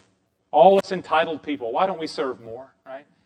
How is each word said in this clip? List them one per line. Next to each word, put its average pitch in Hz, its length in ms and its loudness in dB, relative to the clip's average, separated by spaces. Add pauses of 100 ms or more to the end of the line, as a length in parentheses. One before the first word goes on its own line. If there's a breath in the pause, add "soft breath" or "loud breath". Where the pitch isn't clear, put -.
(500)
All 185 280 6
us 190 140 -2
entitled 165 500 -2
people, 127 300 -8
why 185 140 0
don't 185 120 -4
we 160 80 -8
serve 131 340 -8
more, 117 320 -18 (140)
right? 135 200 -18 (200)